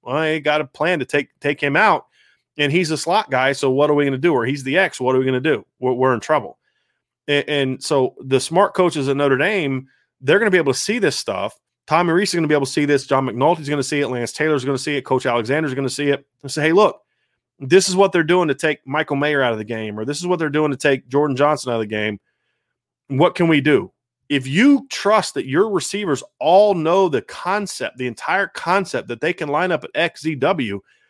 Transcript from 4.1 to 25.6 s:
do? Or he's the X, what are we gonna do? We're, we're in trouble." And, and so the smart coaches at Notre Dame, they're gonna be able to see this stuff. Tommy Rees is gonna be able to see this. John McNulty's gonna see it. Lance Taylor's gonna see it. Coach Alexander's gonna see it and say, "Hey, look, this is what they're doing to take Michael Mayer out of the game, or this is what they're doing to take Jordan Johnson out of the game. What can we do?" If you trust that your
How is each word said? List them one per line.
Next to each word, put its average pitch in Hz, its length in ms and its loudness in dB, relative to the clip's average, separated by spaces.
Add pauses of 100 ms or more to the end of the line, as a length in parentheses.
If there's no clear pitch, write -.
do? 156 160 0
Or 120 140 0
he's 139 160 -6
the 135 160 -2
X, 185 200 -2
what 127 160 0
are 131 40 2
we 131 60 0
gonna 131 140 0
do? 135 240 -2 (140)
We're, 127 160 -2
we're 127 220 2
in 110 60 -4
trouble." 117 360 -2 (680)
And, 143 200 0
and 135 360 -2
so 135 360 0
the 131 200 2
smart 190 340 2
coaches 156 340 0
at 139 80 0
Notre 139 220 2
Dame, 143 500 -2 (340)
they're 151 180 4
gonna 220 100 2
be 185 80 4
able 143 160 2
to - 60 -6
see 226 180 -2
this 180 200 0
stuff. 98 420 -6 (260)
Tommy 165 280 2
Rees 185 160 2
is - 60 -6
gonna 160 120 0
be 151 80 2
able 139 100 2
to 131 60 -6
see 147 140 0
this. 143 200 0
John 135 220 0
McNulty's 143 420 0
gonna 147 140 -2
see 147 160 -4
it. 139 80 0
Lance 120 240 -6
Taylor's 151 340 -2
gonna 135 140 -2
see 147 160 -4
it. 135 100 -6
Coach 131 220 0
Alexander's 127 480 -2
gonna 135 120 -4
see 143 220 -2
it 139 160 -2 (160)
and 135 100 -12
say, 151 120 -4
"Hey, 160 80 2
look, 190 320 2 (560)
this 165 300 4
is 180 60 -4
what 190 160 4
they're 175 120 2
doing 175 240 2
to 139 80 0
take 151 320 -2
Michael 147 300 -2
Mayer 143 260 0
out 123 80 2
of 110 80 -4
the 107 40 -8
game, 107 360 -8
or 110 40 -6
this 147 160 -6
is 175 60 -8
what 180 140 0
they're 156 100 -2
doing 151 220 0
to 131 60 -6
take 135 320 0
Jordan 143 280 0
Johnson 143 340 0
out 117 40 -2
of 113 60 -2
the 110 40 -4
game. 107 340 -4 (880)
What 151 260 2
can 170 120 2
we 156 140 4
do?" 131 300 2 (360)
If 135 200 -2
you 262 420 4
trust - 460 0
that 131 100 -4
your 165 240 0